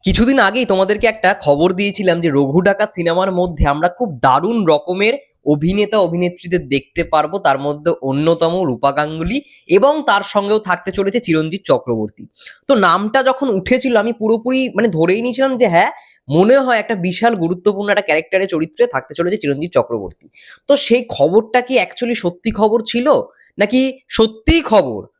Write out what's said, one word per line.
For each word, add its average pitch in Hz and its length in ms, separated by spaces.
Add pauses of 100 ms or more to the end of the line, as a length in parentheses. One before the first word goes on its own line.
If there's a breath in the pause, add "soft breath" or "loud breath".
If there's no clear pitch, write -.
কিছুদিন 233 340
আগেই 220 260
তোমাদেরকে 196 420
একটা 220 340
খবর 147 320
দিয়েছিলাম 185 480
যে 170 100
রঘু 143 300
ডাকাত 202 300
সিনেমার 175 420
মধ্যে 175 340
আমরা 151 220
খুব 175 300
দারুণ 165 460
রকমের 180 500 (300)
অভিনেতা 190 540
অভিনেত্রীদের 175 720
দেখতে 139 360
পারবো, 156 340
তার 139 200
মধ্যে 147 320 (120)
অন্যতম 165 600
রূপা 139 300
গাঙ্গুলি 160 500 (240 soft breath)
এবং 269 400
তার 202 160
সঙ্গেও 208 360
থাকতে 190 340
চলেছে 196 280
চিরঞ্জিত 160 440
চক্রবর্তী। 117 600 (400 loud breath)
তো 277 80
নামটা 208 480
যখন 262 260
উঠেছিল 233 480
আমি 220 160
পুরোপুরি 226 560
মানে 214 200
ধরেই 180 340
নিয়েছিলাম 254 340
যে 226 120
হ্যাঁ, 180 220 (380 loud breath)
মনে 196 300
হয় 254 200
একটা 214 160
বিশাল 190 400
গুরুত্বপূর্ণ 190 560
একটা 202 120
ক্যারেক্টারের 185 460
চরিত্রে 160 380
থাকতে 143 280
চলেছে 175 220
চিরঞ্জিত 151 360
চক্রবর্তী। 110 560 (380 loud breath)
তো 285 100
সেই 247 320
খবরটা 208 520
কি 247 180
actually 233 360
সত্যি 185 360
খবর 214 360
ছিল 247 260 (460 soft breath)
নাকি 262 400 (100)
সত্যিই 220 520
খবর 131 460 (140)